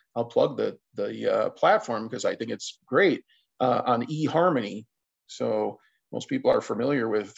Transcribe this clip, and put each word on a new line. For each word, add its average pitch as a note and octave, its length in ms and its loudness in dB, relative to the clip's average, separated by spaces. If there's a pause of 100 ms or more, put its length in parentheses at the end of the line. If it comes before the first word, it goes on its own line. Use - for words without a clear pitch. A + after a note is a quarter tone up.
(160)
I'll A#2 100 -2
plug - 320 0
the, G#2+ 200 -4 (160)
the, G#2+ 400 -2
uh, G#2 180 2
platform B2 580 0
'cause A#2 160 -6
I F#2+ 100 0
think A2+ 160 -6
it's - 340 -12
great, E3 380 2 (360)
uh, B2 260 2
on A#2 220 0
eHarmony. D3+ 800 0 (420)
So G#2+ 520 -2 (320)
most - 180 -8
people B2+ 220 2
are A2+ 100 4
familiar A#2 480 0
with, G#2 280 -2